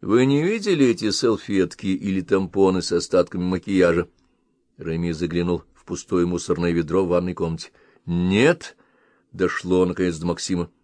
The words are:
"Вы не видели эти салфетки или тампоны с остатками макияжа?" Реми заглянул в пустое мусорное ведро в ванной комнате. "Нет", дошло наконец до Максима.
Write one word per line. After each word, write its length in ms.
"Вы 240
не 180
видели 440
эти 240
салфетки 760
или 360
тампоны 580
с 120
остатками 520
макияжа?" 640
Реми 340
заглянул 520
в 100
пустое 420
мусорное 460
ведро 320
в 40
ванной 260
комнате. 360
"Нет", 680
дошло 540
наконец 320
до 80
Максима. 440